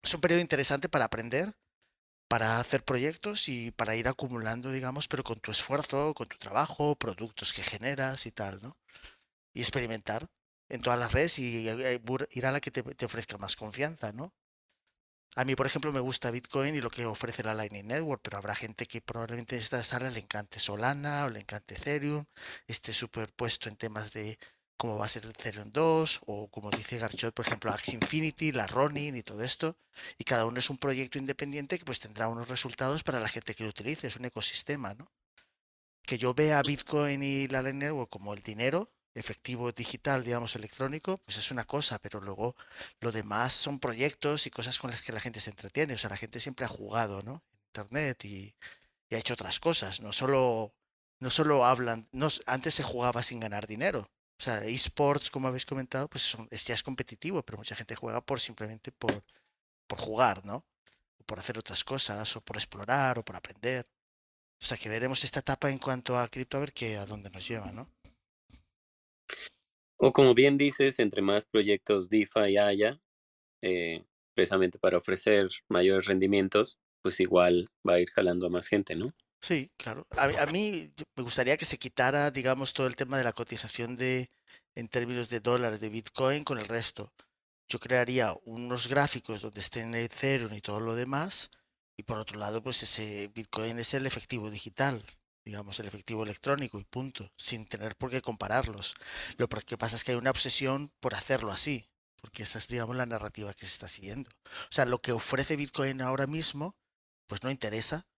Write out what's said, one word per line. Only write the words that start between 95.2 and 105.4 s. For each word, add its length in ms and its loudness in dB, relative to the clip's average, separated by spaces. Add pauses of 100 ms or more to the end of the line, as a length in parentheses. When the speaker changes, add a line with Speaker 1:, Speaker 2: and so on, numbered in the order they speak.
Speaker 1:
digamos, 360 -6
el 60 -8
efectivo 380 -6
electrónico 540 -4
y 60 -10
punto, 420 -8 (100)
sin 280 -2
tener 320 -8
por 140 -6
qué 100 -2
compararlos. 720 -2 (440)
Lo 100 2
por-, 160 -6
que 140 -8
pasa 180 2
es 80 4
que 80 0
hay 60 2
una 120 2
obsesión 720 2
por 140 -2
hacerlo 360 0
así, 380 2 (320)
porque 220 -10
esa 160 2
es, 100 0
digamos, 280 -4
la 100 -2
narrativa 480 -6
que 60 -16
se 120 0
está 160 0
siguiendo. 420 -8
O 400 -14
sea, 140 4
lo 160 0
que 120 0
ofrece 440 0